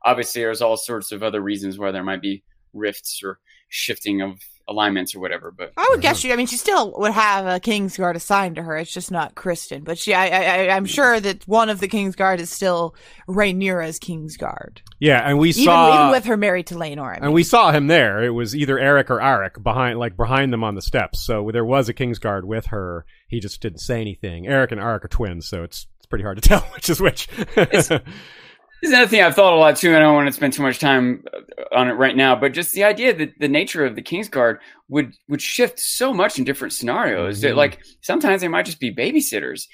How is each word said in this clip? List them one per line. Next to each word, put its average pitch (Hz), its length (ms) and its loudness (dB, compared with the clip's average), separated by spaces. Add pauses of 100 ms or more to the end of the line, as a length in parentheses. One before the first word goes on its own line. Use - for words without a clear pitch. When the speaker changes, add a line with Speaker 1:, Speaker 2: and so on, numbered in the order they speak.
Speaker 1:
obviously 120 380 -2
there's 113 180 -4
all 113 160 0
sorts 110 340 -10
of 104 120 -10
other 107 180 -4
reasons 98 380 -8
why 98 120 -6
there 92 120 -8
might 95 180 -8
be 98 220 -8 (300)
rifts - 500 -8
or 95 160 -12 (300)
shifting 101 520 -6
of 95 180 -10 (280)
alignments 104 480 -4
or 95 40 -16
whatever, 87 320 -10
but 90 240 -16
Speaker 2:
I 392 140 -2
would 453 120 2
guess 302 160 2
Speaker 3:
Uh-huh. - 40 -8
Speaker 2:
she, 254 120 -2
I - 40 -2
mean, 247 100 -2
she 247 80 -8
still 294 420 -2
would 208 140 0
have 202 340 0
a 185 140 -4
Kingsguard 185 560 -2
assigned 190 400 -2
to 170 80 -10
her. 160 140 -8
It's 165 160 -10
just 180 180 -10
not 165 240 -6
Kristen. 165 480 -8
But 165 140 -8
she, 208 160 -2
I, 185 140 2
I, 185 160 0 (240)
I, 190 80 2
I'm 196 100 0
sure 240 340 2
that 196 280 -6
one 220 200 2
of 208 140 -4
the 190 80 -2
Kingsguard 190 500 0
is 170 100 -8
still 170 460 -2 (320)
Rhaenyra's 185 720 -2
Kingsguard. - 800 -12 (220)
Speaker 3:
Yeah, 139 280 4
and 143 120 4
we 165 100 6
Speaker 2:
Even, 165 160 0
Speaker 3:
saw 165 300 8
Speaker 2:
even 147 160 6
with 254 140 2
her 226 120 0
married 185 300 0
to 175 80 -12
Laenor, 147 360 -8
I 85 40 -10
Speaker 3:
and - 100 -8
Speaker 2:
mean. 147 80 2
Speaker 3:
we 165 100 6
saw 202 280 6
him 147 160 2
there. 117 360 4
It 123 60 0
was 117 260 -4
either 135 240 0
Eric 139 300 4
or 123 100 0
Arik 110 420 0
behind, 120 380 0
like, 113 160 -6
behind 131 380 0
them 113 100 -2
on 104 120 -2
the 92 60 -8
steps. - 440 -4
So 107 260 -4
there 117 140 -2
was 123 240 0
a 117 40 -6
Kingsguard 110 520 -6
with 110 220 -6
her. 90 380 -6 (220)
He 117 140 -6
just - 200 -12
didn't 95 180 -8
say 120 200 -6
anything. 92 480 -10
Eric 135 240 0
and 107 80 -6
Arik 107 240 -6
are - 60 -14
twins, 90 400 -4
so 87 140 -10
it's, - 240 -16 (100)
it's - 80 -20
pretty 104 180 -6
hard 101 180 -8
to - 60 6
<laughs> - 0 -
tell 196 140 8 (140)
which - 140 -4
is 165 120 -2
which. - 260 0 (300)
Speaker 1:
It's, 208 320 4
Speaker 3:
<laughs> - 920 -10
Speaker 1:
there's 302 100 2
another 247 140 6
thing 202 140 4
I've 170 140 4
thought 190 180 8
a 160 40 6
lot 156 200 8
too, 180 120 2
and 160 80 6
I - 40 8
don't 151 140 8
wanna 143 160 2
spend 135 220 -2
too 151 100 -4
much 127 160 -2
time, 127 440 2 (100)
uh, - 60 -12 (340)
on 127 140 4
it 120 60 -2
right 127 240 2
now, 131 180 6
but 131 160 2
just 165 220 -6
the 196 100 0
idea 214 300 4
that 156 260 -4
the 147 80 0
nature 147 380 0
of 113 100 -4
the 107 60 -10
Kingsguard 135 560 0 (320)
would, 139 240 -2 (160)
would 143 120 -4
shift - 380 -2
so 262 340 -4
much 190 240 -2
in 131 60 -2
different 135 300 -6
scenarios. 107 680 -4
That, 139 80 2
Speaker 3:
Mm-hmm. 117 80 0
Speaker 1:
like, 143 220 2 (220)
sometimes 196 400 0
they 180 80 -2
might 180 160 0
just 170 140 -12
be 123 140 -4
babysitters. 117 800 -2